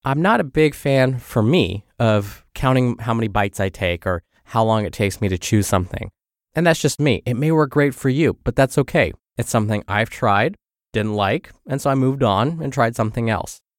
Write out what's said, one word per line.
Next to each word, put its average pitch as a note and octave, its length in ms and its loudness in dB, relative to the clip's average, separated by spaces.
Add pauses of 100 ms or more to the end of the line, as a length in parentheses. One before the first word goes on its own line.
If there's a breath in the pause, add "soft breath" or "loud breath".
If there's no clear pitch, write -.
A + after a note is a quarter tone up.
I'm C#3 160 0
not G#3+ 180 2
a F3+ 60 0
big D3+ 300 2
fan, C3 440 2
for - 220 -2
me, G#2+ 420 2 (160)
of G#2+ 540 0
counting B2+ 460 0
how A2+ 140 -4
many A2+ 140 -2
bites G2+ 320 -2
I G2 100 0
take F2 380 -4
or F2 160 -4 (220)
how A2+ 180 0
long A2 220 2
it E2 80 -6
takes G2 260 -2
me G#2 100 -2
to F#2 80 -2
chew G#2 240 0
something. F#2 480 -2 (440)
And E3+ 120 0
that's D#3+ 140 4
just - 200 -2
me. C#3 260 2
It A#2+ 80 -2
may D3 180 0
work D#3 200 2
great C#3+ 240 2
for - 140 -2
you, C3+ 340 0
but A#2+ 120 -4
that's C3+ 220 2
okay. C3+ 340 0 (260)
It's A#2+ 120 -4
something G#2+ 380 0
I've G#2 220 0
tried, A2+ 460 0 (380)
didn't G#2+ 220 -2
like, G#2 360 -2 (160)
and C#3 140 -4
so C#3 80 0
I C3+ 60 2
moved C3+ 280 0
on A#2+ 380 0
and C#3 100 -6
tried A#2 240 0
something A2+ 340 -2
else. - 300 -6 (200)